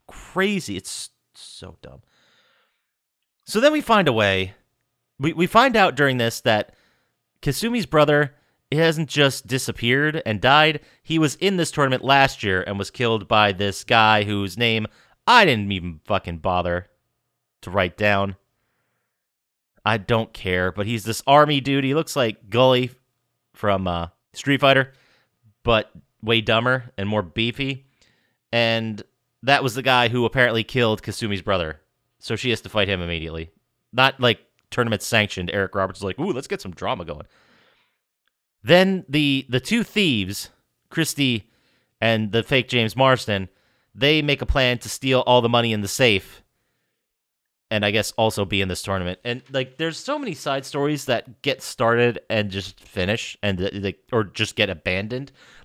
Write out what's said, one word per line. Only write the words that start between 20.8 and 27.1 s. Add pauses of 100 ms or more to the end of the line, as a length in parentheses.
he's
this
army
dude.
He
looks
like
Gully (600)
from,
uh, (260)
Street
Fighter, (720)
but (320)
way
dumber
and
more